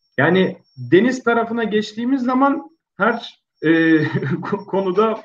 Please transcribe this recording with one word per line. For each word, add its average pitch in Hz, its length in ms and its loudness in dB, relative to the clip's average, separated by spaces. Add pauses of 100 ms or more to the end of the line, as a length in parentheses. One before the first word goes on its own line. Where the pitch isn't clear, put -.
(180)
Yani 175 400 2 (200)
deniz 190 460 2
tarafına 226 400 -2
geçtiğimiz 226 580 -2
zaman 262 480 0 (280)
her, 220 420 -2 (220)
e, 156 80 0
<laughs> 165 260 4 (460)
ko-, - 240 -6
konuda 190 600 0